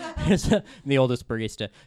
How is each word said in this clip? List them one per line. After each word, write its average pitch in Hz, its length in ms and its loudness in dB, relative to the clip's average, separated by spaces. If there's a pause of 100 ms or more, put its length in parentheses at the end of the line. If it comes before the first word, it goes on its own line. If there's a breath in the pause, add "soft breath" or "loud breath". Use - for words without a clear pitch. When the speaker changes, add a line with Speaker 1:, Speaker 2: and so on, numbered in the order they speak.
Speaker 1:
<laughs> 330 100 -10
Speaker 2:
<laughs> - 140 -4
There's 165 240 2
a, 214 60 4
I'm - 60 -4 (220 loud breath)
the 139 120 2
oldest 123 300 2
barista, 110 420 -6 (180 soft breath)